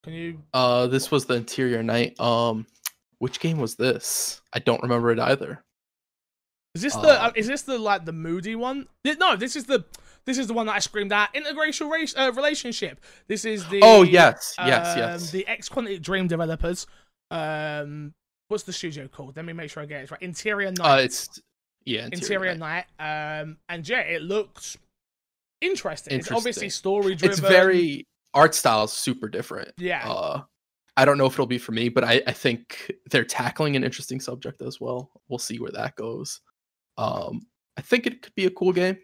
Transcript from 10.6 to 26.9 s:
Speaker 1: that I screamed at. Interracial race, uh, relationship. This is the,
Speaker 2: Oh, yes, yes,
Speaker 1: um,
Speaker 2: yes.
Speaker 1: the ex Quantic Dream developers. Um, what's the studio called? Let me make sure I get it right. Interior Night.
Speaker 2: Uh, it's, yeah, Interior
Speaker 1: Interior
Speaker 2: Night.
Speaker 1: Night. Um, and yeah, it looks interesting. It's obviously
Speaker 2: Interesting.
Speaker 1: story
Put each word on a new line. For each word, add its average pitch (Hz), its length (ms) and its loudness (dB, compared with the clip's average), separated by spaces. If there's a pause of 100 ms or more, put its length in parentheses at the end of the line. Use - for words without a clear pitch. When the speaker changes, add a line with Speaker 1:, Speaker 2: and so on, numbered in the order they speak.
Speaker 1:
that 214 80 -4
I 202 60 -2
screamed 202 320 -4
at. 208 200 2
Interracial 302 580 -4
race, 320 260 -4
uh, 262 180 0
relationship. 240 680 -4 (280)
This 208 160 -4
is 214 240 -6
the, 196 140 2
Speaker 2:
Oh, 214 200 12
yes, 170 560 6
yes, 170 360 2
Speaker 1:
um, - 40 0
Speaker 2:
yes. 170 320 -4
Speaker 1:
the 190 160 -6
ex 226 220 -8
Quantic 196 340 -6
Dream 190 240 -2
developers. 165 600 -4 (440)
Um, 151 840 -8 (360)
what's 208 160 -6
the 185 80 -14
studio 143 340 -10
called? 135 300 -18
Let 160 80 -12
me 170 80 -12
make 165 180 -12
sure 151 140 -12
I - 20 -16
get 147 160 -12
it 139 80 -18
right. - 100 -16
Interior 190 520 -4
Night. 185 80 -4
Speaker 2:
Uh, 147 220 6
it's, - 380 -4 (440)
yeah, 117 220 -6
Interior 120 80 -10 (360)
Speaker 1:
Interior 180 60 -4
Speaker 2:
Night. 165 300 -8 (120)
Speaker 1:
Night. 151 440 -8
Um, 156 160 -14 (100)
and 165 200 -10
yeah, 247 120 -2
it 165 220 -4
looks 196 540 -6 (840)
interesting. 175 580 -6
It's 156 140 -8
obviously 233 340 -4
Speaker 2:
Interesting. 190 40 -8
Speaker 1:
story 196 440 -2